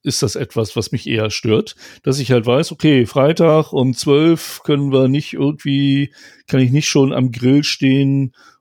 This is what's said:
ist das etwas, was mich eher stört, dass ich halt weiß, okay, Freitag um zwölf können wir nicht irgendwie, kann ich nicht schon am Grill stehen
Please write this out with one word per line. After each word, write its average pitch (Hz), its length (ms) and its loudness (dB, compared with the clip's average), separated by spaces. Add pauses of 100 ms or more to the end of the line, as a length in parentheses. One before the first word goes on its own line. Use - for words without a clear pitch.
ist - 200 -6
das 120 120 -2
etwas, - 400 -6
was 113 160 -4
mich - 160 -6
eher 110 240 -2
stört, 113 460 -2 (260)
dass 135 160 -2
ich 127 140 -2
halt 120 140 2
weiß, 135 260 0
okay, 143 340 2
Freitag 156 680 2
um 131 220 0
zwölf 156 720 0
können 143 280 -2
wir 131 140 4
nicht 139 280 -2
irgendwie, 139 800 -2 (360)
kann 131 120 0
ich 127 120 2
nicht 147 160 0
schon 139 240 2
am 127 180 0
Grill 127 320 2
stehen 139 720 0 (260)